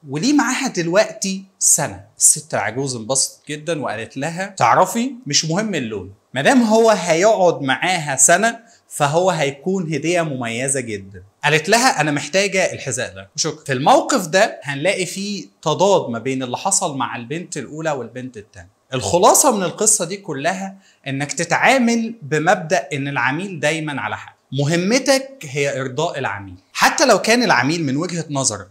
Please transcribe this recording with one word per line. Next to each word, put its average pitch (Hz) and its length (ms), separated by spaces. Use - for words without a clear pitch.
وليه 165 240
معاها 254 340
دلوقتي 190 760
سنة." 104 460
الست - 360
العجوز 123 420
انبسطت 113 540
جدا 151 320
وقالت 110 360
لها: 165 280
"تعرفي، 185 680
مش 143 180
مهم 196 300
اللون، 107 380
مادام 233 300
هو 226 260
هيقعد 175 720
معاها 147 540
سنة 202 440
فهو 160 400
هيكون 160 640
هدية 160 280
مميزة 127 580
جدا." 101 440
قالت 156 260
لها: 226 320
"أنا 151 100
محتاجة 180 640
الحذاء 110 420
ده 95 200
وشكرا." 156 300
في 139 80
الموقف 233 540
ده 190 360
هنلاقي 160 420
فيه 196 400
تضاد 160 480
ما 117 100
بين 131 240
اللي 123 140
حصل 185 400
مع 113 180
البنت 143 420
الأولى 156 340
والبنت 123 460
التانية. - 380
الخلاصة 202 640
من 196 60
القصة - 420
دي 185 120
كلها 190 600
إنك 139 260
تتعامل 226 880
بمبدأ 160 720
إن 139 140
العميل 143 520
دايما 151 420
على 104 160
حق. - 180
مهمتك 202 1000
هي 139 320
إرضاء 143 380
العميل. 101 360
حتى 262 320
لو 220 160
كان 240 220
العميل 156 400
من 135 140
وجهة 170 320
نظرك 127 420